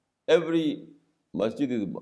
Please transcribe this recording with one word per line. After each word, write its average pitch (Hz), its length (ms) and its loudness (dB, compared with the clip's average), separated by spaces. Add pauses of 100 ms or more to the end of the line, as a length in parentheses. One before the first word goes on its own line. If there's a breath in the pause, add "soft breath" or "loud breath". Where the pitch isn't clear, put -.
(260)
Every 160 600 2 (460)
masjid 117 380 -2
is 107 160 -2 (160)